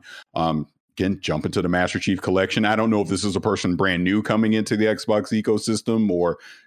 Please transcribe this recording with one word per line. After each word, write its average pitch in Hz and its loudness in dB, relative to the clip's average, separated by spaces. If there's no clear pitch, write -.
Um, 80 0
again, 95 -2
jump 78 -4
into 92 -2
the 87 0
Master 90 0
Chief 92 -2
Collection. 95 2
I 107 4
don't 110 2
know 107 2
if 87 -2
this 92 -2
is 98 -2
a 90 -2
person 95 0
brand 90 2
new 101 2
coming 110 2
into 110 0
the 107 2
Xbox 104 0
ecosystem 110 0
or 87 0